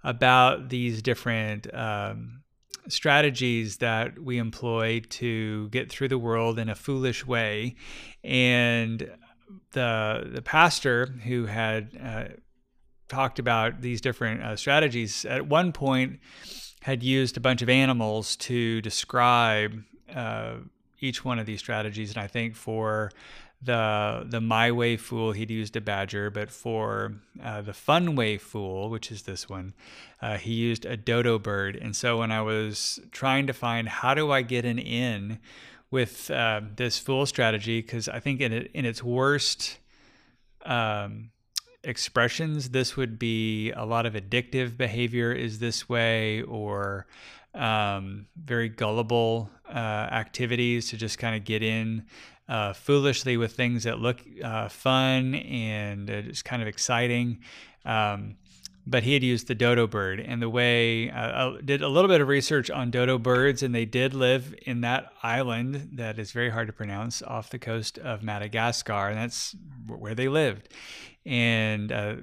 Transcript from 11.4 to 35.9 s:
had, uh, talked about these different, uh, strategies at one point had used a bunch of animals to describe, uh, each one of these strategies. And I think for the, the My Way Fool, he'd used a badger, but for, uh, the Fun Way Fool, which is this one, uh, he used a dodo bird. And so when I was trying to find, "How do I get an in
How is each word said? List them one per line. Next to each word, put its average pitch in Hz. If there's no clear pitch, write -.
had, 110
uh, 117
talked 131
about 117
these 123
different, 117
uh, 113
strategies 120
at 135
one 165
point 131
had 131
used 131
a 120
bunch 123
of 120
animals 120
to 117
describe, 110
uh, 113
each 131
one 123
of 104
these 104
strategies. 107
And 110
I 101
think 113
for 110
the, 110
the 117
My 113
Way 117
Fool, 113
he'd 110
used 110
a 117
badger, 101
but 104
for, 107
uh, 107
the 101
Fun 165
Way 107
Fool, 98
which 113
is 104
this -
one, 95
uh, 110
he 113
used 117
a 120
dodo 117
bird. 98
And 110
so 117
when 113
I 110
was 107
trying 135
to 127
find, 117
"How 127
do 151
I 131
get 120
an 120
in 113